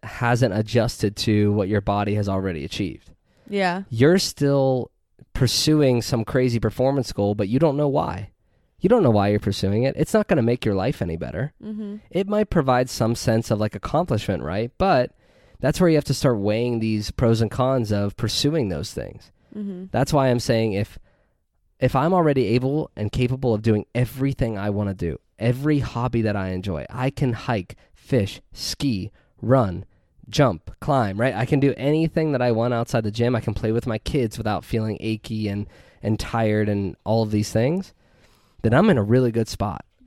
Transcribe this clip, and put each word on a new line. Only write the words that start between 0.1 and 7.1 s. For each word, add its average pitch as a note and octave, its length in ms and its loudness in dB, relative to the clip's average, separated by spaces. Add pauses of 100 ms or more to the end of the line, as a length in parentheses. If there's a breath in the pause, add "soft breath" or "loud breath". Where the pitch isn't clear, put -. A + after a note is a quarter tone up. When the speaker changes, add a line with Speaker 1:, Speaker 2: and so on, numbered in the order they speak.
Speaker 1:
adjusted A2 600 0
to G#2 360 2
what G2+ 160 0
your G#2 120 0
body G2+ 360 -2
has G2+ 120 -2
already F#2+ 360 -4
achieved. - 460 -8 (380)
Speaker 2:
Yeah. F#3+ 400 -2
Speaker 1:
You're D3 300 6
still C3+ 720 0 (420)
pursuing C3 680 2
some A2+ 220 -2
crazy B2+ 340 0
performance B2+ 540 0